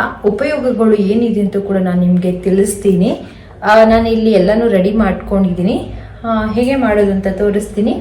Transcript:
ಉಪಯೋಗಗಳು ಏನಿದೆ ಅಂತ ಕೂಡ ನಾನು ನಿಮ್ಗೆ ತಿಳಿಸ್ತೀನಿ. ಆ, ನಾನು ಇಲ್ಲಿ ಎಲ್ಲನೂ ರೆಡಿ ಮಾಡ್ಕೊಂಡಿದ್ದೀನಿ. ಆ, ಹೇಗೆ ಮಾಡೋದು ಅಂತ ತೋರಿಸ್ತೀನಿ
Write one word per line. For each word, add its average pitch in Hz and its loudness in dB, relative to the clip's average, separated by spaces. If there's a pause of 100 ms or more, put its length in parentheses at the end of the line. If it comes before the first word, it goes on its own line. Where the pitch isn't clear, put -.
(260)
ಉಪಯೋಗಗಳು 226 0
ಏನಿದೆ 208 0
ಅಂತ 202 -2 (100)
ಕೂಡ 196 -2
ನಾನು 180 0
ನಿಮ್ಗೆ 180 2
ತಿಳಿಸ್ತೀನಿ. 196 0 (540)
ಆ, 220 6
ನಾನು 226 2
ಇಲ್ಲಿ 220 2
ಎಲ್ಲನೂ 208 2
ರೆಡಿ 196 0
ಮಾಡ್ಕೊಂಡಿದ್ದೀನಿ. 190 -2 (520)
ಆ, 220 -2
ಹೇಗೆ 247 0
ಮಾಡೋದು 208 2
ಅಂತ 190 -2 (140)
ತೋರಿಸ್ತೀನಿ 208 -2